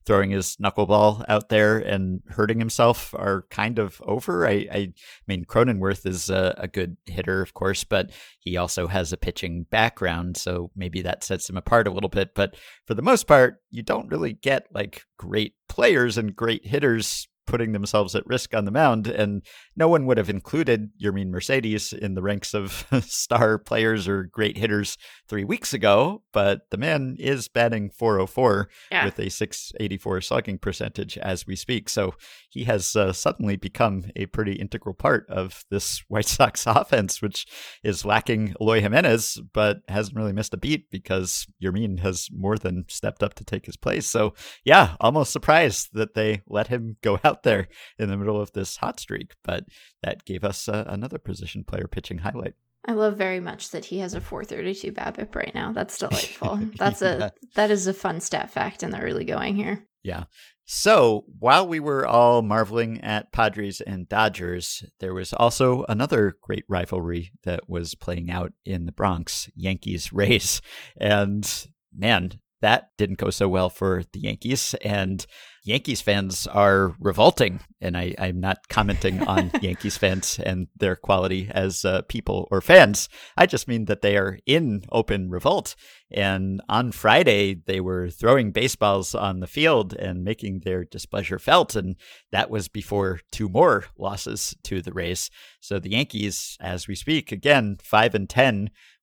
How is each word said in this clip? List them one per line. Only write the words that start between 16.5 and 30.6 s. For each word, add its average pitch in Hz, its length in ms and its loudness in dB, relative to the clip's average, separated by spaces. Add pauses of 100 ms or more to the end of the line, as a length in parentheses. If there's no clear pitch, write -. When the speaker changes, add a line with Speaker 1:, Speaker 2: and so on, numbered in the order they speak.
Speaker 1:
hitters 120 600 0 (180)
putting 117 280 -2
themselves 101 420 0
at 104 120 -4
risk - 280 -4
on 104 120 0
the 98 40 -4
mound, 117 360 2
and 101 360 -2 (320)
no 160 140 4
one 156 160 4
would 127 140 2
have 92 100 0
included 110 600 0 (120)
Yermin 98 280 -2
Mercedes 107 640 -2
in 101 180 -6
the 92 80 -4
ranks 101 320 -4
of 98 320 -6 (100)
<laughs> 123 120 2
star 113 500 2
players 110 500 0
or 98 180 0
great 104 340 -2
hitters 104 400 0 (320)
three 101 140 -4
weeks - 280 -4
ago, 123 500 4 (120)
but - 360 2
the 113 60 -6
man 135 420 -2
is 131 300 -4
batting 113 400 0
four 107 320 0
oh 95 60 0
four 101 420 2 (240)
Speaker 2:
Yeah. 175 140 2
Speaker 1:
with - 120 -4
a 95 120 -4
six - 500 -8
eighty-four 95 400 -4
slugging 107 380 -4
percentage - 580 -8